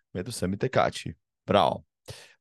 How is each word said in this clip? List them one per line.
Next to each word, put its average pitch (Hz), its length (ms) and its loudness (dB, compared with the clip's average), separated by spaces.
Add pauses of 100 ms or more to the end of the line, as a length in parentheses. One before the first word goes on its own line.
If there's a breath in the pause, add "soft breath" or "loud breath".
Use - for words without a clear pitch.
(160)
med 90 120 -6
vsemi 98 320 -4
tekači. - 540 0 (340)
Bravo. 87 360 2 (580 loud breath)